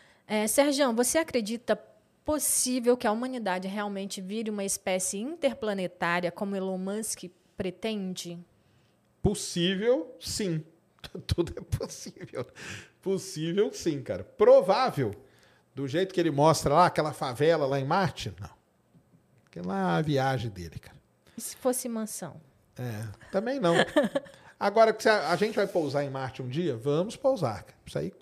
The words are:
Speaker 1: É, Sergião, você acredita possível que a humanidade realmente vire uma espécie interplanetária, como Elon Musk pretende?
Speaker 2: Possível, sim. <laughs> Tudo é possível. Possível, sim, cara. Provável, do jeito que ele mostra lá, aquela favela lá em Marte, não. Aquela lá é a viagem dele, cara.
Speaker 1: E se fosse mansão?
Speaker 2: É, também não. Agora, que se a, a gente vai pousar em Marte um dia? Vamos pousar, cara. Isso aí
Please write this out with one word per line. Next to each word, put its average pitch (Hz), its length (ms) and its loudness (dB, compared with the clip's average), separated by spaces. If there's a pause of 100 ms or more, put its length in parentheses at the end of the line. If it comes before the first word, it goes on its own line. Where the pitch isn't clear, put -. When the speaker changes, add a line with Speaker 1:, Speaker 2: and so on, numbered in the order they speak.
(280)
Speaker 1:
É, 214 180 0
Sergião, 277 480 2
você 247 240 2
acredita 233 580 -2 (480)
possível 254 720 2
que 247 100 -2
a 208 60 4
humanidade 220 560 -4
realmente 202 520 -6
vire 214 300 -6
uma 208 140 -4
espécie 190 540 -2
interplanetária, 196 1120 -2
como 196 260 -6
Elon 190 220 -4
Musk 202 460 -6 (320)
pretende? 185 840 -6 (840)
Speaker 2:
Possível, 202 960 0
sim. 165 420 -2 (400)
<laughs> - 240 -14
Tudo - 300 -2
é - 40 -10 (180)
possível. - 680 -12 (540)
Possível, 185 720 -2
sim, 143 300 -4
cara. 95 220 -6
Provável, 208 920 4 (600)
do 139 120 -6
jeito 175 260 -2
que - 80 0
ele 170 100 2
mostra 143 440 4
lá, 175 120 8
aquela 151 260 0
favela 147 540 2
lá 139 120 0
em 135 60 -2
Marte, 151 560 -2
não. 101 100 -12 (960)
Aquela 175 220 -12
lá 190 280 0
é - 20 2
a 165 40 0
viagem 131 480 0
dele, 90 280 -12
cara. - 180 -20 (400)
Speaker 1:
E - 40 -14
se - 160 -10
fosse 254 320 -2
mansão? 214 520 -8 (380)
Speaker 2:
É, 110 280 -6 (240)
também 240 300 -2
não. 170 140 4 (840)
Agora, 220 340 6
que 214 100 -4
se 262 60 6
a, 190 220 4
a 175 60 2
gente 208 180 0
vai 202 120 2
pousar 147 380 0
em 143 60 -6
Marte 131 320 -6
um 127 60 -6
dia? 139 280 -2
Vamos 147 400 0
pousar, 165 460 0
cara. - 240 -20
Isso - 120 -6
aí 165 240 -4